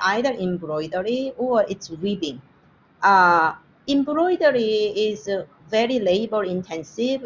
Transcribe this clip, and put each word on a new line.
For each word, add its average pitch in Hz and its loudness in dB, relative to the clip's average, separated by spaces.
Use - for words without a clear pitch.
either 226 0
embroidery 180 -4
or 233 2
it's 196 -10
weaving. 165 -6
Uh, 175 6
embroidery 277 2
is, 208 -2
uh, 196 -2
very 233 2
labor 208 0
intensive 185 -4